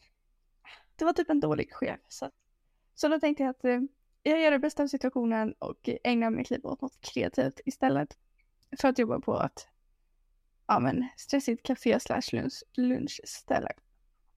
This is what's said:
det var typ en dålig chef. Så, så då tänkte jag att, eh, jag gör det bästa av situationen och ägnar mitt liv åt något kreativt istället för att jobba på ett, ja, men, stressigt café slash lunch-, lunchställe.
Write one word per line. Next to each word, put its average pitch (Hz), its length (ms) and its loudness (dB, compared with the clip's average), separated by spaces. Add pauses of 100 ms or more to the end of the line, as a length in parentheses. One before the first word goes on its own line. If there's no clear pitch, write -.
(960)
det - 80 -4
var 330 80 4
typ 330 180 0
en 294 100 4
dålig 151 320 0
chef. - 360 -6
Så, - 220 -10 (640)
så - 140 0
då 311 120 2
tänkte 294 220 0
jag 262 80 2
att, - 140 -10
eh, 247 160 2 (420)
jag 311 180 2
gör 311 100 6
det 285 80 4
bästa 294 240 0
av 285 40 2
situationen 233 720 0
och - 300 -8 (160)
ägnar 233 260 2
mitt 240 200 -4
liv 247 160 -4
åt 269 140 -6
något - 200 -10
kreativt - 640 -2
istället 151 540 0 (640)
för 277 80 4
att 262 100 2
jobba 240 220 0
på - 220 0
ett, - 260 -6 (1000)
ja, - 120 4
men, 254 380 0
stressigt 269 460 -2
café 247 380 2
slash - 320 -4
lunch-, - 300 -4 (100)
lunchställe. - 1000 -2 (640)